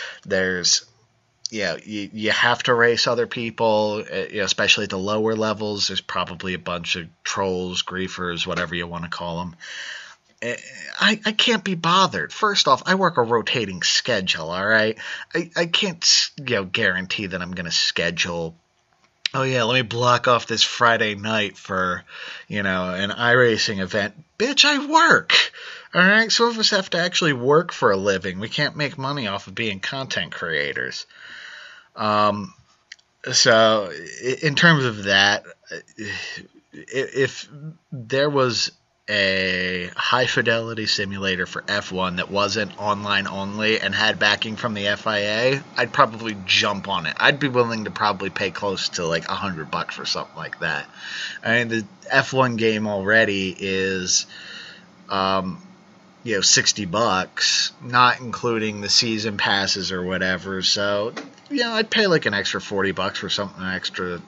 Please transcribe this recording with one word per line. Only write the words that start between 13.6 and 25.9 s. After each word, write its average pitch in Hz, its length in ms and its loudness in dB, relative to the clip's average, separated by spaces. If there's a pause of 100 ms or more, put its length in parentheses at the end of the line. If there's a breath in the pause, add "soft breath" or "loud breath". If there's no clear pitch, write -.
schedule, 92 640 0
all 92 160 -2
right? 110 320 4 (380 loud breath)
I, 165 220 -2
I 170 80 2
can't, - 720 2
you 127 180 -4
know, 98 80 0
guarantee 92 640 -2
that 90 160 -6
I'm 87 100 -8
gonna 90 180 -6
schedule, 85 880 -2 (800)
"Oh, 139 100 0
yeah, 127 200 2
let 113 100 0
me 127 80 4
block 120 480 2
off 117 180 4
this 113 160 2
Friday 113 520 2
night 104 420 -2
for, 92 480 -4 (420 loud breath)
you 104 160 -4
know, 92 300 0
an 98 160 -2
iRacing 117 720 4
event." 101 340 -2 (240)
Bitch, 262 240 4
I 285 220 4
work, 302 480 4 (600 loud breath)